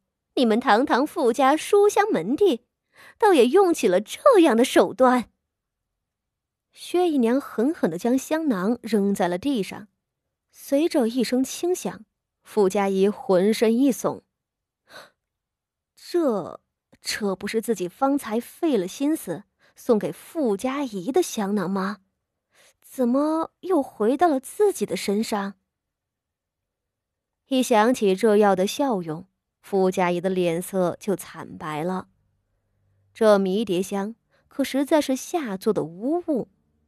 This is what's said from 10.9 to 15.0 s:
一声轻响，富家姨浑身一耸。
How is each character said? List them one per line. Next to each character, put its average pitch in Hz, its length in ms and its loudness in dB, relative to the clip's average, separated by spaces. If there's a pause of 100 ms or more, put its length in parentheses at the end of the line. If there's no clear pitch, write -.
一 240 160 -2
声 254 200 0
轻 349 320 -4
响， 185 300 -10 (380)
富 202 240 2
家 196 220 0
姨 190 180 2
浑 196 460 2
身 226 240 2
一 269 140 4
耸。 143 300 -6 (1700)